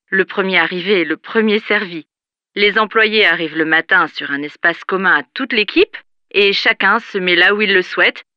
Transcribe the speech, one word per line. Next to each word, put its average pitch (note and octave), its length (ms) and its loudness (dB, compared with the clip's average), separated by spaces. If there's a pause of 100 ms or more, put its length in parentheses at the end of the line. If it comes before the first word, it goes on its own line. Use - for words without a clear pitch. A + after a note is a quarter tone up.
Le F#3 160 0
premier F#3+ 340 -2
arrivé F3+ 420 0
est E3 40 0
le D3+ 120 -4
premier A3 440 0
servi. F#3+ 460 -4 (480)
Les G3+ 240 2
employés G#3+ 460 2
arrivent E3 320 0
le D#3+ 80 0
matin D#3+ 440 2
sur D3 220 -10
un C#3+ 120 -6
espace E3 420 -4
commun F#3 340 0
à C#3+ 40 -4 (120)
toute C4 180 -6
l'équipe A#3+ 440 0 (340)
et G3+ 220 2
chacun G#3 460 0
se A3+ 200 -8
met F3+ 180 0
là F#3 180 4
où G#3 80 -2
il G3 100 0
le F#3 100 2
souhaite, F#3 420 -2 (120)